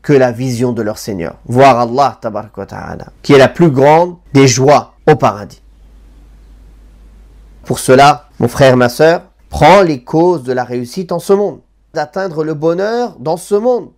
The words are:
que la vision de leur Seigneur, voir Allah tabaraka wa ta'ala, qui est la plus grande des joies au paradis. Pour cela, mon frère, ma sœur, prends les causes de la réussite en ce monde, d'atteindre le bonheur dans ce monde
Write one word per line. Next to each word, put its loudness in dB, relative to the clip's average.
que -2
la 2
vision -4
de -6
leur -8
Seigneur, -10
voir 4
Allah -2
tabaraka -10
wa -10
ta'ala, -14
qui 0
est 6
la 6
plus 0
grande 2
des 4
joies 2
au 4
paradis. -6
Pour -4
cela, 2
mon -2
frère, 2
ma 2
sœur, 0
prends 4
les -4
causes -2
de -8
la -4
réussite -10
en -6
ce -4
monde, -2
d'atteindre -8
le -6
bonheur -4
dans -6
ce -6
monde -2